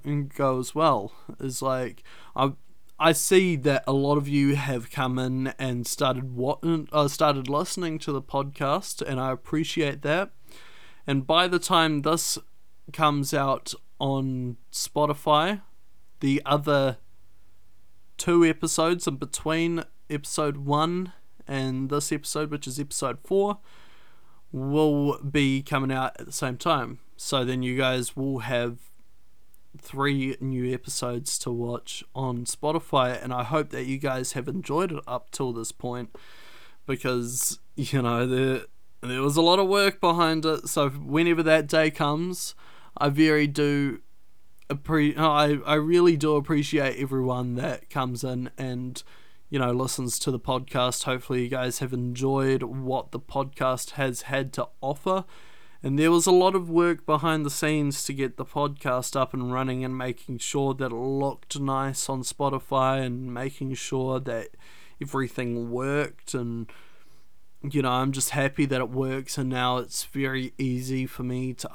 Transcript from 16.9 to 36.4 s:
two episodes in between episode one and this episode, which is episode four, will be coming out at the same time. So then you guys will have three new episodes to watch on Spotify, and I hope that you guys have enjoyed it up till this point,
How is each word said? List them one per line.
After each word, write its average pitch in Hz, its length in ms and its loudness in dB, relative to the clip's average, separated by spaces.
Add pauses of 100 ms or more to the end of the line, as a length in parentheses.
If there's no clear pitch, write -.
two 170 260 6
episodes 165 640 2
in 139 100 0
between 165 680 -2 (260)
episode 147 480 -2
one 160 560 2 (340)
and 131 420 -2
this 147 220 0
episode, 151 380 -2
which 143 180 -6
is 131 120 -6
episode 139 440 -4
four, 202 360 2 (920)
will 143 720 2
be 139 400 2
coming 135 280 0
out 131 280 -2
at - 80 -12
the 143 40 -14
same 127 260 -4
time. 127 420 0 (180)
So 131 260 0
then 127 200 0
you 127 120 0
guys 127 400 2
will 135 240 -2
have 120 380 -2 (1000)
three 139 600 0
new 127 320 -2
episodes 123 680 -4
to 123 120 -4
watch 120 520 -6 (100)
on 123 320 -4
Spotify, 143 800 0
and 127 100 -6
I 123 100 -2
hope 147 260 0
that 127 160 -6
you 135 120 -2
guys 131 360 -2
have 135 140 -6
enjoyed 170 440 -2
it 147 160 -6
up - 240 -6
till 127 220 -4
this 113 180 -6
point, 123 440 -8 (720)